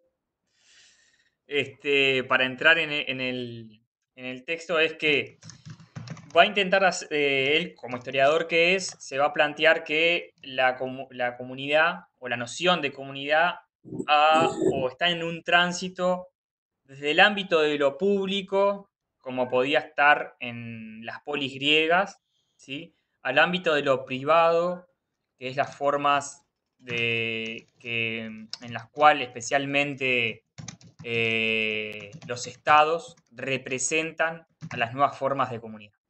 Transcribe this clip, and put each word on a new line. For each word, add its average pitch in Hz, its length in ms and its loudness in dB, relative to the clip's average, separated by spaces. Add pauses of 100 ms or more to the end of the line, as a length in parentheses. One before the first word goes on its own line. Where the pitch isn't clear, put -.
(1500)
Este, 139 760 0
para 127 200 2
entrar 139 340 4
en 151 140 -2
e-, 147 160 -4
en 131 120 -6
el, 117 600 -8 (320)
en 127 100 -18
el 127 200 -12
texto 165 340 -4
es 156 160 2
que 147 440 -2 (1000)
va 170 60 10
a 196 40 6
intentar 196 360 0
hac-, 180 280 0
eh, 143 460 2
él, 175 180 -4
como 123 240 -12
historiador 139 480 2
que 170 280 2
es, 190 240 -6
se - 200 -10
va 143 80 4
a 151 60 0
plantear 156 520 2
que 165 480 0 (100)
la 131 340 0
comu-, 131 340 -8
la 123 260 -4
comunidad 143 640 -2 (180)
o 127 100 -10
la 120 80 -4
noción 165 460 -2
de 139 100 -4
comunidad 139 680 -2 (480)
ha, 156 400 6 (240)
o 135 160 -2
está 170 220 -2
en 170 120 -4
un 170 200 -6
tránsito 180 840 0 (560)
desde 139 280 -6
el 165 80 4
ámbito 196 400 4
de 151 180 2
lo 139 200 0
público, 196 880 0 (300)
como 127 320 -4
podía 139 300 2
estar 147 580 2
en 117 680 -12
las 113 180 -12
polis 143 300 -6
griegas, 160 720 2 (320)
¿sí? 147 420 -16 (260)
Al 135 160 -2
ámbito 170 360 2
de 143 80 0
lo 135 240 0
privado, 165 840 2 (480)
que 127 120 -10
es 131 80 -10
las 135 200 -2
formas 143 680 0 (320)
de, 113 880 -4 (140)
que, 113 440 -4
en 110 480 -14
las 117 160 -14
cuales 147 380 4
especialmente, 135 1200 -2 (560)
eh, 110 1080 -2 (160)
los 120 200 -8
estados 156 720 2 (140)
representan 135 1160 -4 (240)
a 113 60 -12
las 117 160 -2
nuevas 135 260 0
formas 135 320 -2
de 120 100 -10
comunidad, 110 380 -18 (120)